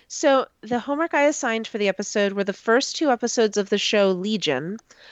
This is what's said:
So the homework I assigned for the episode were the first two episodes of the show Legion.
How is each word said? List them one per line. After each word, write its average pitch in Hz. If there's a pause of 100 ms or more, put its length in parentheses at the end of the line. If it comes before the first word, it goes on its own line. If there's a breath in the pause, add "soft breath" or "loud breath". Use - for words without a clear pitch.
So 269 (140)
the 233
homework 294
I 285
assigned 233
for 226
the 202
episode 202
were 202
the 196
first 233
two 302
episodes 226
of 202
the 202
show 202
Legion. 180 (360 loud breath)